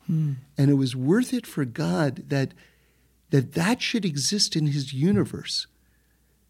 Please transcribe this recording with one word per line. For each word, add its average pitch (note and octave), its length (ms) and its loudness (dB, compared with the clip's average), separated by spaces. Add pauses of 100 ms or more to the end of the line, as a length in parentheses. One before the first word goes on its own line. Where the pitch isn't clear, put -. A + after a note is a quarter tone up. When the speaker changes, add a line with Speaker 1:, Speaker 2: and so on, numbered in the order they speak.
Speaker 1:
Hmm. D#3 280 0 (240)
Speaker 2:
And C#3 120 6
it C#3+ 60 6
was C3 200 0
worth F3+ 380 2
it B3 140 -4
for D3 180 -4
God D3+ 640 -2
that, C3+ 240 0 (800)
that C3+ 220 2
that G3 280 0
should G#3 240 -2
exist E3 500 -2
in D#3 120 2
his C#3+ 260 -2
universe, - 720 0 (840)